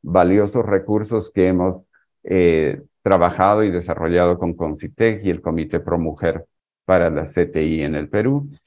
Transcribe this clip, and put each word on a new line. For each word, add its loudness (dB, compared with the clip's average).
valiosos 2
recursos -2
que 2
hemos, 0
eh, 2
trabajado 4
y 0
desarrollado 0
con -4
Concitec -4
y -2
el -2
Comité -4
Pro -4
Mujer -4
para 4
la -4
C 0
T -4
I -2
en -4
el -6
Perú. -2